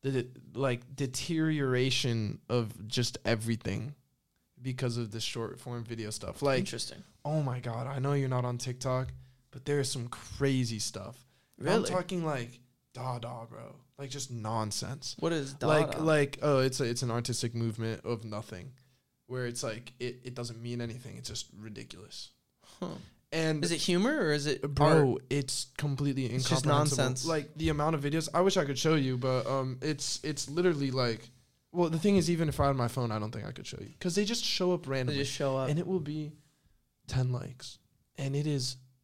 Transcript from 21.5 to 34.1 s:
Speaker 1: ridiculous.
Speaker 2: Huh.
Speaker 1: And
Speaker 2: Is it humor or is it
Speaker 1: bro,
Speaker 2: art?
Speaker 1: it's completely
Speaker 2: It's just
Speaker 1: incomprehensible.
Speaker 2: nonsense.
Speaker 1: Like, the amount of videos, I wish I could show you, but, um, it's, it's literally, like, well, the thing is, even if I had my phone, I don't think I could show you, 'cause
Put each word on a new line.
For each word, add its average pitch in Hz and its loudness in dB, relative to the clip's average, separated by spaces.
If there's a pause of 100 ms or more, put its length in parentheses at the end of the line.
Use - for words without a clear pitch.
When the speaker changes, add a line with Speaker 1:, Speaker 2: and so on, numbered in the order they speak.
Speaker 1:
ridiculous. 107 -14 (480)
Speaker 2:
Huh. 180 -6 (460)
Speaker 1:
And 156 2
Speaker 2:
Is 170 0
it 165 0
humor 196 2
or 165 2
is 147 0
it 151 0 (140)
Speaker 1:
bro, 147 8
Speaker 2:
art? - -4
Speaker 1:
it's - -2 (100)
completely 139 0
Speaker 2:
It's 127 0
just 151 4
Speaker 1:
incomprehensible. 147 4
Speaker 2:
nonsense. 131 0
Speaker 1:
Like, 156 0
the 160 2
amount 151 2
of 143 -2
videos, 156 0
I 170 4
wish 190 6
I 160 4
could 139 0
show 160 6
you, 131 2
but, 127 2
um, 131 0
it's, - -2
it's 147 -4
literally, 151 2
like, 120 0 (420)
well, 170 2
the 160 0
thing 202 6
is, 160 4
even 165 2
if 143 -4
I 139 6
had 139 4
my 120 2
phone, 120 0
I 107 -2
don't 107 -4
think 107 -8
I 104 -8
could 101 -12
show - -10
you, - -12 (120)
'cause 175 0